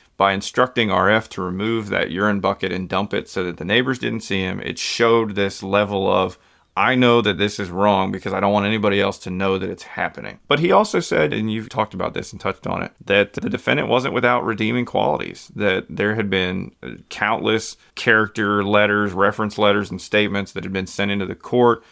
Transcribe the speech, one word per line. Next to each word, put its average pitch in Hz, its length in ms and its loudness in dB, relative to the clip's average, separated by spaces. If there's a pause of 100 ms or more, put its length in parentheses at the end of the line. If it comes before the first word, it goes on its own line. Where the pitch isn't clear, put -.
(180)
by 98 160 4
instructing 113 580 0
R 92 180 4
F 107 200 2
to - 120 -8
remove 104 460 -4
that 95 240 -2
urine 101 300 0
bucket 95 320 -2
and 92 160 -6
dump 98 240 -4
it 101 160 -4
so 95 160 -4
that 87 100 -6
the - 80 -10
neighbors 123 360 0
didn't 113 200 -4
see 98 220 -4
him, 95 180 -4
it - 180 -8
showed 113 580 0
this 98 280 -2
level 98 480 0
of, 92 260 2 (380)
"I 113 200 2
know 120 260 6
that 101 160 0
this 104 220 -2
is 98 100 -6
wrong 98 420 2
because 98 220 -4
I 95 80 -2
don't 101 100 2
want 101 140 2
anybody 104 340 0
else 98 200 0
to - 100 -10
know 95 280 0
that 95 120 -6
it's 92 140 -10
happening." - 560 -8 (100)
But 147 100 2
he 175 120 2
also 196 280 4
said, 156 320 0
and 110 220 -2
you've 110 160 -6
talked 110 240 -4
about 87 220 -4
this - 180 -8
and - 80 -16
touched - 260 -6
on 92 160 -4
it, - 80 -10 (140)
that 101 280 2
the - 160 -6
defendant 123 380 -2
wasn't 123 280 0
without 120 280 2
redeeming 110 420 -2
qualities, - 720 -2
that 98 320 0
there 104 280 -2
had 107 140 -2
been, 92 420 -2 (100)
uh, 64 80 -12 (200)
countless 110 680 -2 (180)
character 107 680 2
letters, 104 500 2
reference 101 440 0
letters, 104 340 2
and 95 100 -8
statements 101 500 0
that 90 120 -8
had 92 100 -8
been 95 140 -4
sent 101 240 -4
into 101 160 -2
the 98 80 -8
court. 120 560 2